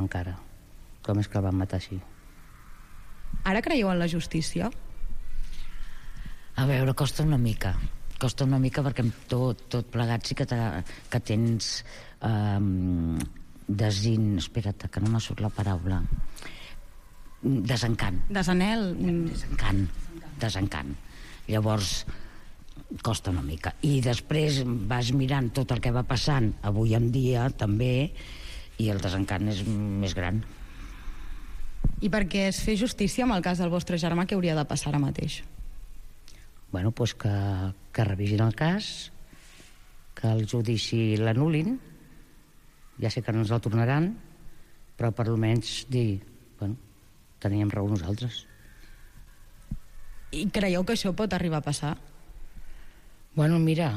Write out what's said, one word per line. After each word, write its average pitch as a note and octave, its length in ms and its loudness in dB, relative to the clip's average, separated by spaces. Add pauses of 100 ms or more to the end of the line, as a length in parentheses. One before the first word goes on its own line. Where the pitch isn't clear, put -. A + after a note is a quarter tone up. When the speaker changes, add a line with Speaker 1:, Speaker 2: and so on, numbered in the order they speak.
Speaker 1:
encara, F2+ 340 -2 (680)
com G#2 180 2
és - 80 -4
que G#2 80 0
el F#2+ 80 2
van F#2 140 2
matar F#2+ 180 -2
així. F#2 220 -6 (1500)
Speaker 2:
Ara G3+ 160 2
creieu C4 300 2
en F3 100 2
la E3+ 80 2
justícia? E3+ 560 0 (1900)
Speaker 3:
A C3 80 4
veure, C3 300 4
costa D3 260 0
una D3 160 6
mica. G#2+ 340 2 (460)
Costa B2+ 240 0
una C3+ 160 4
mica C3 240 2
perquè B2 220 2
amb - 260 -2
tot, B2+ 400 2
tot A#2+ 220 -2
plegat A#2 340 0
sí - 80 -2
que C#3 140 0
t'ha-, A2 340 0
que - 400 -4
tens, A2+ 540 2 (420)
ehm, F#2+ 960 2 (480)
desin-, G#2+ 800 2
espera't, - 480 -4
que - 80 -4
no G#2+ 140 2
me A2+ 100 0
surt - 220 -6
la G#2 100 -2
paraula. F2+ 460 0 (1400)
Desencant. A2+ 880 2
Speaker 2:
Desanhel, F#3+ 600 2 (100)
un E3+ 300 2
Speaker 3:
Desencant. G2 560 2 (540)
Desencant. F#2+ 580 -2 (520)
Llavors, G#2+ 540 2 (1000)
costa G#2+ 280 0
una D#2 80 0
mica. D2 400 -4
I C#3+ 240 4
després D3 560 2 (280)
vas A#2+ 280 2
mirant C3 380 2
tot B2+ 180 0
el A2+ 80 0
que A#2 140 2
va B2 100 2
passant B2 460 2 (180)
avui A2 280 4
en A#2+ 160 4
dia, B2+ 360 2
també, B2 600 2 (680)
i A2 140 2
el G2 80 0
desencant G2 480 0
és G2 160 -2
més G2+ 520 0
gran. F#2+ 260 0 (1600)
Speaker 2:
I G3+ 120 2
per G#3 200 4
què G3 160 2
es F#3+ 160 0
fer G#3+ 160 4
justícia A#3+ 460 2
amb A#3 100 4
el G#3 80 2
cas F3+ 160 2
del F3 140 2
vostre F3 260 0
germà, E3+ 280 2
què G3+ 100 0
hauria F3 180 2
de D3+ 140 2
passar D3 240 0
ara D3 80 4
mateix? - 400 -2 (1300)
Speaker 1:
Bueno, F#2+ 200 2
pues - 260 -2
que, G#2 160 0 (580)
que A2 140 2
revisin G2+ 400 2
el A2 100 2
cas, F3+ 540 -2 (1080)
que A#2 140 0
el A2 180 4
judici A2+ 720 2
l'anul·lin, D3+ 640 2 (1200)
ja A#2 80 2
sé A2+ 160 -4
que A2+ 80 0
no A2+ 80 4
ens G#2+ 140 0
el A2+ 100 0
tornaran, C3+ 480 2 (840)
però A#2 160 2
per A#2 120 0
almenys A2+ 640 2
dir, A2+ 320 2 (380)
«Bueno, G#2 180 -2 (640)
teníem G2+ 320 2
raó G2+ 160 0
nosaltres». G#2 560 -2 (1800)
Speaker 2:
I D#3 240 -2
creieu F#3 320 2
que A#3 80 0
això G3+ 240 0
pot G#3+ 160 0
arribar E3+ 300 0
a - 20 -14
passar? D3 300 -2 (1400)
Speaker 1:
Bueno, D#3 240 4
mira, D#3+ 400 4